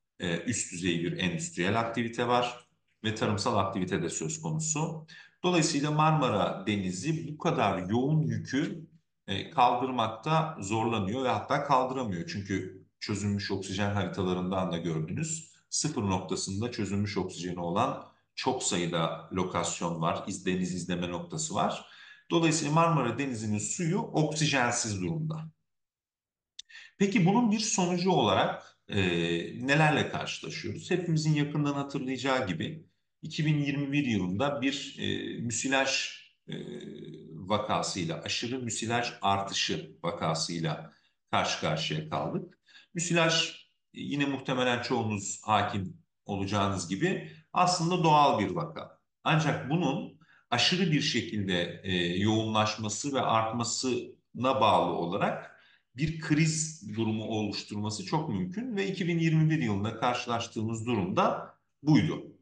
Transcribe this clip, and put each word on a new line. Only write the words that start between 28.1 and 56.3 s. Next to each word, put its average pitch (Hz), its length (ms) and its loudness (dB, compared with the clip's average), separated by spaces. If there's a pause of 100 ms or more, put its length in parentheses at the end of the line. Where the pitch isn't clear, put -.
olarak, 123 640 2 (120)
e, 104 120 2 (640)
nelerle 143 420 4
karşılaşıyoruz? - 840 -8
Hepimizin 156 440 2
yakından 147 400 0
hatırlayacağı 131 720 -2
gibi - 400 -6 (360)
iki 156 240 -2
bin 151 120 4
yirmi 139 340 -2
bir 143 140 0
yılında 113 560 0
bir, - 360 -4
e, 98 420 -4
müsilaj, 135 800 0 (280)
e, - 60 -10 (800)
vakasıyla, 90 880 -2
aşırı 120 360 -4
müsilaj 117 540 -2 (100)
artışı 98 800 0
vakasıyla 82 880 -2 (380)
karşı 95 300 0
karşıya 78 480 -2
kaldık. 76 500 -4 (360)
Müsilaj, 165 560 2 (440)
e, 117 60 -12
yine 139 260 0
muhtemelen 127 560 0
çoğunuz 110 640 -2
hakim 101 520 0 (300)
olacağınız 98 640 0
gibi 143 440 -2 (200)
aslında 180 520 2
doğal 143 340 8
bir 92 120 0
vaka. - 480 -6 (260)
Ancak 156 460 2
bunun 165 500 0 (300)
aşırı 180 420 4
bir 135 80 4
şekilde, 95 840 0
e, 92 120 0
yoğunlaşması 107 1200 0
ve 127 60 2
artmasına 117 1400 0
bağlı 101 320 4
olarak 92 680 -4 (360)
bir 156 240 -2
kriz - 760 0